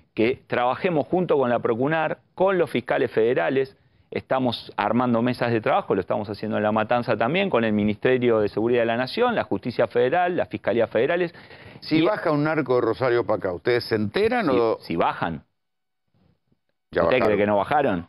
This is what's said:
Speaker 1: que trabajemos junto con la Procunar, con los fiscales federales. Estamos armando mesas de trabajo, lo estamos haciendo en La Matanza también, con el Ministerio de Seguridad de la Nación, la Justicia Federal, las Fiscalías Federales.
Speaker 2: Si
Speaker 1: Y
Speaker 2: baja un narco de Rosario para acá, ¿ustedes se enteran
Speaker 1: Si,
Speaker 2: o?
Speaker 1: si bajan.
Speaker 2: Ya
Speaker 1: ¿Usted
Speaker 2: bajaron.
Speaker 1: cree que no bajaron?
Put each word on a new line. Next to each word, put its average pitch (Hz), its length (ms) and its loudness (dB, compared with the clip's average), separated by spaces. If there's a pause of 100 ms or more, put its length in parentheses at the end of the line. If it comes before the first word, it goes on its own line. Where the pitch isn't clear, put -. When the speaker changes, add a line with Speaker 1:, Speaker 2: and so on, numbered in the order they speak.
(140)
Speaker 1:
que 117 320 0
trabajemos 127 600 0
junto 175 280 0
con 127 140 2
la 117 80 2
Procunar, 143 600 -2 (180)
con 190 200 2
los 165 140 0
fiscales 139 400 -2
federales. 135 640 0 (340)
Estamos 127 640 -4
armando 113 460 2
mesas 123 300 -2
de 113 100 0
trabajo, 135 320 0
lo 95 80 0
estamos 110 260 -4
haciendo 107 300 -6
en 107 40 0
La 104 80 2
Matanza 113 460 0
también, 160 320 0
con 117 160 2
el 110 80 0
Ministerio 110 680 2
de 104 100 0
Seguridad 117 320 0
de 113 40 0
la 117 120 -2
Nación, 220 360 -2
la 120 100 -2
Justicia 117 420 -2
Federal, 165 500 0
las - 140 -4
Fiscalías 117 400 0
Federales. 170 440 0 (460)
Speaker 2:
Si - 160 -2
Speaker 1:
Y 160 60 4
Speaker 2:
baja 185 280 0
un 147 140 2
narco 151 300 0
de 123 80 2
Rosario 120 420 0
para - 140 0
acá, 90 160 -4
¿ustedes 120 300 0
se - 100 -2
enteran 190 560 0
Speaker 1:
Si, - 20 2
Speaker 2:
o? 117 280 2
Speaker 1:
si - 160 -6
bajan. 87 480 -2 (1500)
Speaker 2:
Ya 85 140 0
Speaker 1:
¿Usted 127 160 2
Speaker 2:
bajaron. 117 60 2
Speaker 1:
cree 104 120 2
que 101 80 2
no 104 100 2
bajaron? 101 520 0